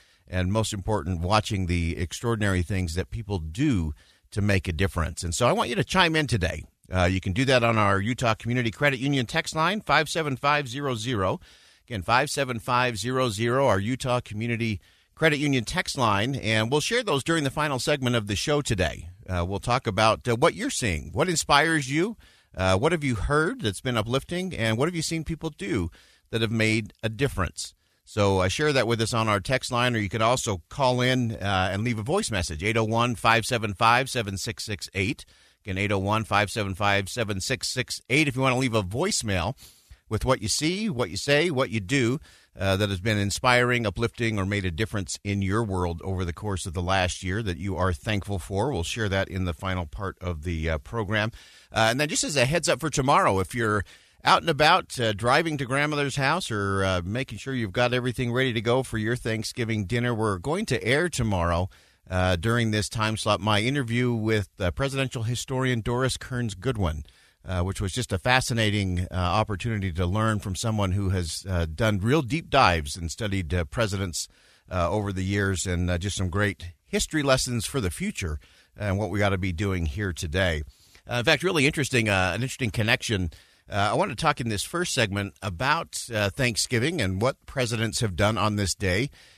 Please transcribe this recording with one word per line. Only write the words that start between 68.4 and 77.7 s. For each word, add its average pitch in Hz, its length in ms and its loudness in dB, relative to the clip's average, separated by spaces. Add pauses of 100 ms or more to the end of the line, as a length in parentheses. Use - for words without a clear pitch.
uh, - 60 -6
opportunity 98 760 0
to 87 160 -2
learn 107 320 2
from 98 160 -6
someone 104 380 0
who 101 160 0
has, 90 420 -2
uh, 87 160 0
done 98 320 0
real 123 240 2
deep 143 260 -4
dives 90 480 4
and 85 140 -6
studied, 98 420 -4
uh, 90 120 2
presidents, 98 640 -4 (420)
uh, 87 180 0
over 101 240 -2
the 92 120 -2
years, 98 420 0
and, 87 240 0
uh, 87 80 0
just 95 180 -4
some 92 120 -2
great 101 380 -2 (200)
history 190 340 -2
lessons 131 460 2
for 139 140 -4